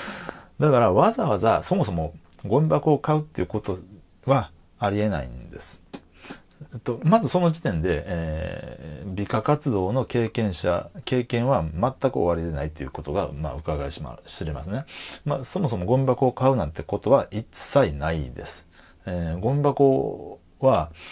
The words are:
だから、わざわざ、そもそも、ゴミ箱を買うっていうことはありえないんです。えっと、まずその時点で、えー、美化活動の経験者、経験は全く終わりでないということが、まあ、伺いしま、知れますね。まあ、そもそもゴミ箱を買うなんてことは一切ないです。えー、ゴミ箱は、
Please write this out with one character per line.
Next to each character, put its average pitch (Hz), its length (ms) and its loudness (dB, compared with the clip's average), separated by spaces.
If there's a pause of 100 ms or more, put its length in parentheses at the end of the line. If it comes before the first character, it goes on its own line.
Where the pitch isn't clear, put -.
(580)
だ 147 120 6
か 127 80 6
ら、 110 140 6
わ 165 200 8
ざ 214 160 0
わ 107 100 2
ざ、 110 240 4
そ - 140 -2
も 180 80 4
そ 101 80 -2
も、 80 220 -2 (300)
ゴ 117 160 4
ミ 156 80 4
箱 151 240 4
を 139 60 4
買 151 200 0
う - 20 -2
っ - 20 -2
て - 180 -8
い 92 40 0
う - 20 -4
こ 104 140 -4
と 92 180 -4 (460)
は 127 260 2 (280)
あ 101 120 0
り 104 100 0
え 107 80 2
な 82 140 -2
い 62 40 -10
ん 60 240 -14
で - 100 -14
す。 - 220 -14 (880)
え 127 40 -8
っ - 40 -8
と、 117 240 -4
ま 214 160 6
ず 175 80 0
そ 180 120 2
の 170 120 2
時 165 100 -10
点 87 200 -2
で、 85 240 0
え 80 1000 -8
ー、 92 80 -8
美 98 120 -4
化 110 160 -2
活 147 280 0
動 98 220 2
の 123 120 0
経 113 260 0
験 104 240 -2
者、 87 340 0 (160)
経 127 200 0
験 120 240 0
は 123 140 2
全 98 480 0
く - 80 -4
終 - 40 2
わ 87 120 4
り 82 160 -2
で 78 60 -4
な 71 80 -2
い 78 60 -4
と 78 120 -10
い 67 40 -6
う 65 40 -10
こ - 120 -10
と 73 100 -6
が、 92 200 -2
ま 73 180 -6
あ、 64 40 -8
伺 76 320 -4
い 69 60 -8
し - 100 -12
ま、 62 240 -12
知 - 180 -10
れ 78 80 -4
ま 73 120 -8
す 87 60 -10
ね。 127 140 -6 (400)
ま 147 120 -2
あ、 135 80 -6
そ - 160 -6
も 160 80 2
そ 110 80 -4
も 90 80 -4
ゴ 120 140 4
ミ 135 80 2
箱 127 200 2
を 123 60 2
買 131 180 2
う 131 60 4
な 95 80 0
ん 76 80 -4
て - 100 -8
こ - 160 -2
と - 120 0
は 131 200 6
一 107 220 -6
切 - 400 2
な 73 200 -2
い 73 180 -2
で - 160 -12
す。 - 200 -16 (380)
え 85 320 -4
ー、 90 40 -6
ゴ 117 140 0
ミ 143 80 0
箱 135 800 2 (200)
は、 95 300 4 (220)